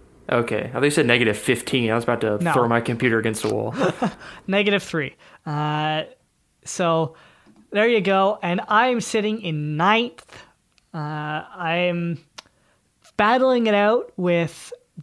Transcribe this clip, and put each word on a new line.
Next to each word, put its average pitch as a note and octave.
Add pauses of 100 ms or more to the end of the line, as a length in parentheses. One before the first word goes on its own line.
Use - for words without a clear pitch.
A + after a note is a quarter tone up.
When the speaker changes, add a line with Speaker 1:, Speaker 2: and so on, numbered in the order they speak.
(280)
Speaker 1:
Okay. A#2
I A#2+
thought B2
you D3
said D3
negative A2+
fifteen. A#2+
I A2
was A#2
about A#2
to G#2+
Speaker 2:
No. E3+
Speaker 1:
throw B2
my A#2
computer A#2
against A2
the G#2+
wall. G#2+ (340)
Speaker 2:
<laughs> -
Negative G3+
three. D3 (320)
Uh, D3+ (640)
so E3 (560)
there G#3+
you A#3
go. F#3+
And F3+
I'm A#3
sitting G#3+
in D3+
ninth. A3 (680)
Uh, E3 (580)
I'm E3+ (960)
battling A#3+
it G#3
out G#3+
with E3+ (300)